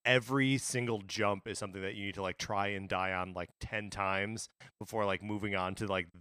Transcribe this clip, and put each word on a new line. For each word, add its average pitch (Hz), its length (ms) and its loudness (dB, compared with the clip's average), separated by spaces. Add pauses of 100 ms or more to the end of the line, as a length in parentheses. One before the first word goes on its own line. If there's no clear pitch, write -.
every 131 520 6
single 120 440 0
jump 101 460 0
is 101 120 -6
something 98 220 -8
that 98 140 -4
you 101 100 -6
need 98 100 -4
to, 98 60 -6
like, 92 160 -4
try 101 300 0
and 98 200 -4
die 92 240 0
on, 92 220 -2
like, 87 160 -6 (100)
ten 104 300 -6
times 101 580 -2 (320)
before, 107 260 -2
like, 95 180 2
moving 104 320 -2
on 92 200 0
to, 110 120 -4
like, 92 200 0 (140)